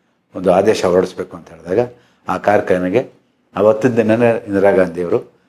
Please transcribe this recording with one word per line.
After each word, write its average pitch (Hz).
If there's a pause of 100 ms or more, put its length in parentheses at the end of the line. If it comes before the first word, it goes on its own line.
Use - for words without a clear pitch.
(340)
ಒಂದು 95
ಆದೇಶ 98
ಹೊರಡಿಸ್ಬೇಕು 90
ಅಂತ 78
ಹೇಳಿದಾಗ 90 (360)
ಆ 92
ಕಾರ್ಖಾನೆಗೆ 98 (460)
ಅವತ್ತಿನ 110
ದಿನನೇ 113
ಇಂದಿರಾ 98
ಗಾಂಧಿಯವರು 90 (160)